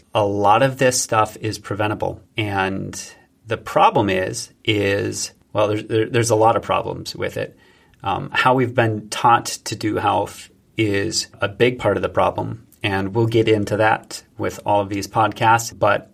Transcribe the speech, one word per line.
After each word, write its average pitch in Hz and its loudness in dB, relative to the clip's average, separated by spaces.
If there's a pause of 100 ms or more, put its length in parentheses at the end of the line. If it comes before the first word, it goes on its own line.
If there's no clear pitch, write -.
(140)
a 107 2
lot 101 4
of 131 0
this 127 2
stuff 107 0
is 107 -6
preventable. 98 -4 (140)
And 98 -4 (460)
the 110 -4
problem 175 2
is, 95 -4 (140)
is, 104 0 (220)
well, 104 2
there's, 107 -2
there, 110 0
there's 117 2
a 110 4
lot 113 4
of - -6
problems 92 -4
with - -6
it. - -8 (460)
Um, 95 -4
how - 2
we've 127 0
been 110 0
taught 120 4
to - -8
do 104 -2
health 101 -2 (260)
is 101 -2 (160)
a 104 0
big 123 2
part 101 2
of 92 -4
the 92 0
problem. 101 -2 (160)
And 98 -2
we'll 117 2
get 113 2
into 104 0
that 110 0 (160)
with 101 -6
all 104 2
of 98 -4
these 98 -6
podcasts. 113 0
But 101 0